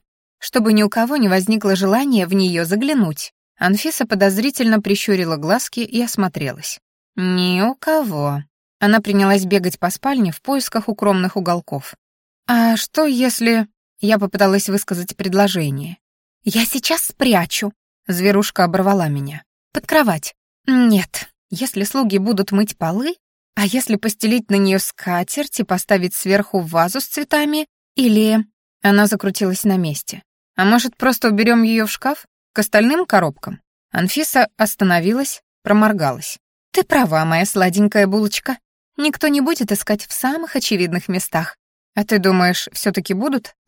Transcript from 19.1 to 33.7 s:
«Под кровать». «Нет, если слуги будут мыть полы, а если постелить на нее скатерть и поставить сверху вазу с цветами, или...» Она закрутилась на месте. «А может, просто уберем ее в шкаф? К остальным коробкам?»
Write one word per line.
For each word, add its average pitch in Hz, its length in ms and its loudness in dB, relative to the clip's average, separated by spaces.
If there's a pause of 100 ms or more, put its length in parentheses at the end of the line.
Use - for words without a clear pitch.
«Под - 140 -8
кровать». 214 480 0 (320)
«Нет, 233 640 2 (200)
если 196 360 -4
слуги 208 340 0
будут 196 320 -2
мыть 202 260 0
полы, 220 380 -4 (400)
а 202 120 0
если 226 300 -2
постелить 220 540 -2
на 202 60 2
нее 190 240 2
скатерть 185 800 -6
и 202 40 -2
поставить 185 500 -2
сверху 196 460 0
вазу 170 400 0
с - 60 -8
цветами, 294 600 -2 (280)
или...» 220 500 4 (380)
Она 202 240 4
закрутилась 196 580 -2
на 196 120 2
месте. 156 460 -6 (340)
«А 185 80 2
может, 240 320 2
просто 240 320 0
уберем 226 340 4
ее 220 240 2
в - 40 -6
шкаф? - 360 -6 (260)
К - 80 -2
остальным 247 460 2
коробкам?» - 540 -2 (300)